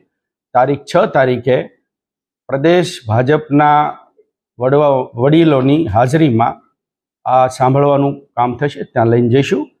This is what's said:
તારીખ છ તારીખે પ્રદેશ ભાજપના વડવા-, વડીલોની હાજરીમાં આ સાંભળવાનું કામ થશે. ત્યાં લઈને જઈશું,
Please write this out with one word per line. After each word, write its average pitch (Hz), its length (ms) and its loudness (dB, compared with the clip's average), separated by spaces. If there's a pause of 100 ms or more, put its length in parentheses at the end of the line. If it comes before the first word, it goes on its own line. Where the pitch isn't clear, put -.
(540)
તારીખ 135 240 0 (160)
છ - 20 2
તારીખે 135 680 0 (840)
પ્રદેશ 165 640 -2
ભાજપના 147 880 0 (600)
વડવા-, 135 560 0
વડીલોની 147 720 2
હાજરીમાં 120 760 0 (640)
આ 127 220 2
સાંભળવાનું 139 800 0
કામ 120 300 -4
થશે. 143 260 -6
ત્યાં 117 240 -2
લઈને 120 220 2
જઈશું, 139 420 -2 (100)